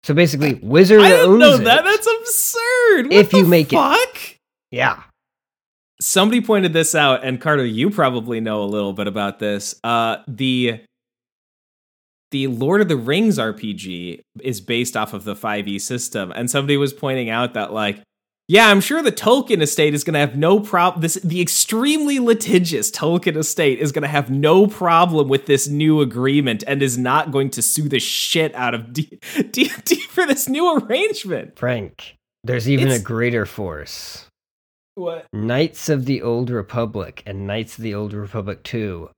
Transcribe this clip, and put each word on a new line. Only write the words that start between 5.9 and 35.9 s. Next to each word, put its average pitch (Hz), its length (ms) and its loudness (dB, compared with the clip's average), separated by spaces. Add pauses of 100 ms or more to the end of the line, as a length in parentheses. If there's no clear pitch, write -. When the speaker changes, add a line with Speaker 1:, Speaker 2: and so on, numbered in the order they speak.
Speaker 2:
Somebody 220 400 2
pointed 196 320 0
this 160 220 0
out, 143 300 2
and 127 160 -4
Carter, 147 260 0
you 120 240 -2
probably 123 500 -2
know 107 220 -4
a - 20 -4
little 101 280 -4
bit 101 160 -6
about 101 320 -6
this. 104 420 -6
Uh, 113 360 -2 (100)
the, 123 520 -2 (1500)
the 135 160 -4
Lord 135 340 0
of 202 80 2
the 160 80 2
Rings 151 420 0
R 110 140 -2
P 104 220 -8
G 90 480 -10 (180)
is 120 200 -8
based 120 360 -4
off 110 160 -4
of 98 120 -12
the 104 100 -8
five 104 320 -6
E 101 140 -6
system, 110 540 -8
and 120 140 -6
somebody 143 280 0
was 139 160 0
pointing 131 360 -6
out 120 260 -2
that, 107 180 -4
like, 104 280 -2 (500)
yeah, 214 200 8
I'm 196 100 6
sure 311 220 -2
the 262 100 0
Tolkien 240 480 0
estate 151 320 2
is 147 120 -4
gonna 156 160 -2
have 135 140 0
no 160 240 4
prob-, 180 440 0
this, 165 200 -2
the 175 200 -2
extremely 285 760 0
litigious 185 720 0
Tolkien 165 460 -2
estate 151 420 0
is 147 140 -4
gonna 147 160 -4
have 143 220 -2
no 151 360 4
problem 170 640 2
with 135 160 0
this 143 240 0
new 151 320 2
agreement 127 680 0
and 139 160 -2
is 123 140 -2
not 131 340 0
going 139 200 -2
to 120 100 -10
sue 147 300 -2
the 131 100 0
shit - 540 -4
out 123 180 -4
of 117 220 -10
D-, 147 240 -8 (160)
<laughs> - 160 -2
D - 240 -2
and - 100 -18
D - 120 0 (120)
for 359 160 -2
this 269 240 -2
new 311 300 0
arrangement. 226 800 -6
Speaker 1:
Frank, 120 580 -8 (260)
there's 120 280 -4
even 135 180 2
Speaker 2:
It's 123 140 0
Speaker 1:
a - 20 -14
greater 117 400 -2
force. - 800 -12 (680)
Speaker 2:
What? 170 400 -10
Speaker 1:
Knights 120 560 -2